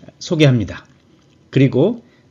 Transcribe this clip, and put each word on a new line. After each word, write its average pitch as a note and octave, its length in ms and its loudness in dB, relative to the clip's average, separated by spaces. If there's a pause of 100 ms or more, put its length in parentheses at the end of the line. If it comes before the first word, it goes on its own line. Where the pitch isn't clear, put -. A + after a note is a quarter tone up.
(180)
소개합니다. C3 680 -2 (640)
그리고 C#3 520 0 (280)